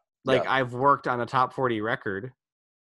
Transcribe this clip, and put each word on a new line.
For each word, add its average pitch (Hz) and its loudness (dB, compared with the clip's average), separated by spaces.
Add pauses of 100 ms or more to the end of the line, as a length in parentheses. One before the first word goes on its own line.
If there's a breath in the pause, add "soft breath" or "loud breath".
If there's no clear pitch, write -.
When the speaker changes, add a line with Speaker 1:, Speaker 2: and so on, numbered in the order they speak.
(260)
Speaker 1:
Like, 127 2
Speaker 2:
yeah. 101 -2
Speaker 1:
I've 127 0
worked 135 2
on 123 -2
a 117 -2
top 127 0
forty 120 -2
record. 110 -6 (500)